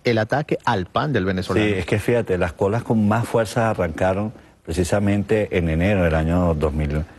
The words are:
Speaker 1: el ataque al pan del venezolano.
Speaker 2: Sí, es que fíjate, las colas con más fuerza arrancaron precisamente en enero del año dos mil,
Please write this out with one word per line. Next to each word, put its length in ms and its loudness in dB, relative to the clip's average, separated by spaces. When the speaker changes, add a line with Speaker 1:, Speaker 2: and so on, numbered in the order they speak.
Speaker 1:
el 120 2
ataque 460 -2
al 220 0
pan 260 -2
del 140 2
venezolano. 400 0
Speaker 2:
Sí, 80 0
es 120 -2
que 140 0
fíjate, 380 0
las 160 -2
colas 300 0
con 240 2
más 200 2
fuerza 420 0
arrancaron 640 -2
precisamente 920 0
en 120 0
enero 340 2
del 120 2
año 380 2
dos 200 0
mil, 300 -2